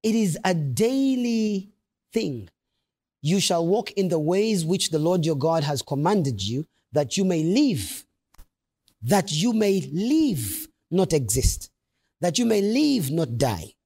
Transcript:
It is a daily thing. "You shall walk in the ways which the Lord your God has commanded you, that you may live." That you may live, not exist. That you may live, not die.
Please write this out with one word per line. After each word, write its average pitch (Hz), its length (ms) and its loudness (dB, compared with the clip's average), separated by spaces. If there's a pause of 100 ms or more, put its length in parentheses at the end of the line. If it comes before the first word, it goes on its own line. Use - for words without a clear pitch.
It 220 120 0
is 202 280 2
a 185 120 2
daily 226 1160 0 (440)
thing. 143 340 -4 (720)
"You 175 200 2
shall 170 260 0
walk 214 260 0
in 190 160 0
the 165 100 0
ways 185 460 0
which 185 240 0
the 156 100 -2
Lord 165 280 2
your 160 100 0
God 156 280 0
has 143 180 -4
commanded 143 600 0
you, 120 240 -4 (260)
that 147 260 -2
you 196 80 2
may 170 160 0
live." 185 640 0 (1000)
That 196 260 0
you 233 200 0
may 202 300 2 (100)
live, 208 760 -2 (240)
not 180 220 0
exist. - 580 0 (520)
That 175 160 0
you 240 80 2
may 214 160 2
live, 233 480 2
not 143 260 -2
die. 104 380 -2 (120)